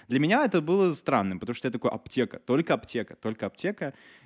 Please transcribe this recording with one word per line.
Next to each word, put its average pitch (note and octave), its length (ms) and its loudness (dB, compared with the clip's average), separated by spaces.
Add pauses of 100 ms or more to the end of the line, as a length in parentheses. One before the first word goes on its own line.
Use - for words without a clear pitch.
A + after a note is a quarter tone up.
для B2 120 2
меня G#3 240 4
это F#3+ 160 2
было F3 320 2
странным, G2+ 480 0
потому A#2+ 140 -4
что - 140 -4
я A#2 40 -6
такой, A#2+ 180 0
«Аптека, - 480 -4
только B2 360 0
аптека, - 420 -6
только A2 300 -6
аптека». E3 480 -6 (320)